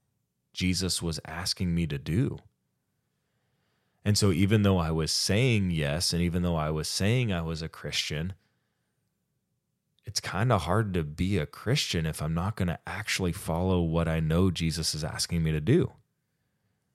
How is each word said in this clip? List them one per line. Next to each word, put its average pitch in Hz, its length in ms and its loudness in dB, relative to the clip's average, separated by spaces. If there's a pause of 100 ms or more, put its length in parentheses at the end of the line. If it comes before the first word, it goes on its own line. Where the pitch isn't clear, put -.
(520)
Jesus 90 500 0
was 80 240 -4
asking 87 480 -4
me 85 120 0
to 73 120 -6
do. 78 400 -2 (1600)
And 104 140 4
so 98 160 4
even 101 300 4
though 95 160 4
I 82 120 0
was 80 220 0
saying 104 600 2
yes, 78 420 0
and 85 80 2
even 87 200 0
though 85 140 0
I 78 140 -2
was 78 180 -4
saying 113 440 0
I 85 100 -2
was 80 180 -6
a 80 80 -8
Christian, 78 640 -6 (1700)
it's - 140 -4
kinda 110 360 2
hard 92 380 2
to 82 100 2
be 90 320 0
a 73 80 2
Christian 92 600 -2
if 78 160 -4
I'm 80 120 -2
not 92 220 -2
gonna 87 300 -2
actually 92 460 -2
follow 90 500 0
what 82 260 2
I 80 100 0
know 82 320 2
Jesus 80 440 -2
is 76 100 -6
asking 82 380 -2
me 80 100 2
to 76 80 0
do. 123 320 2 (1040)